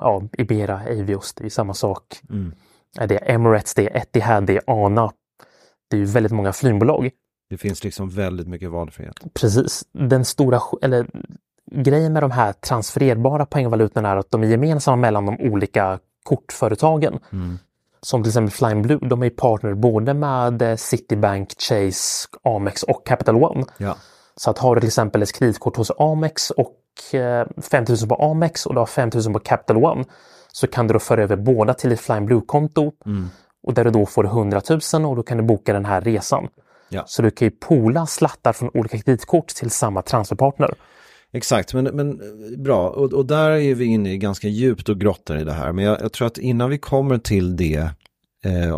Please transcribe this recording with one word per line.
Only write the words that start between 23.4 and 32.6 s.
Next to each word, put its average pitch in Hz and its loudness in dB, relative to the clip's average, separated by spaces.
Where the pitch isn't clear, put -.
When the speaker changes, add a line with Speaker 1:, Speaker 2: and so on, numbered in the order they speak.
Speaker 1:
One. 135 0
Speaker 2:
Ja. 98 -4
Speaker 1:
Så - -4
att 110 0
har 127 4
du 117 4
till 117 2
exempel 107 0
ett 104 -4
kreditkort 117 0
hos 113 0
Amex 156 0
och, - -4
eh, 123 0
femtusen 113 2
på 123 2
Amex 160 0
och - -4
du 120 0
har 117 2
femtusen 113 0
på 107 -2
Capital - 2
One, - 2
så - -2
kan 117 0
du 110 4
då 107 2
föra 110 2
över 101 0
båda 107 2
till 123 0
ett 113 0
Flying 107 -2
Blue-konto 147 2